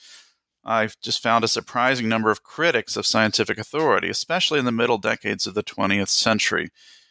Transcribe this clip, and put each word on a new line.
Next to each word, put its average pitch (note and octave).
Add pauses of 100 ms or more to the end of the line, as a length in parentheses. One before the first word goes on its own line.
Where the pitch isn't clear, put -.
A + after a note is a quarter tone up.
(640)
I've A2
just -
found A#2
a A2+
surprising B2
number A2+
of G#2
critics D3+
of G#2
scientific G#2+
authority, A2
especially D#3+
in B2+
the B2
middle A2+
decades G#2
of F#2+
the G#2
twentieth G2
century. F#2 (400)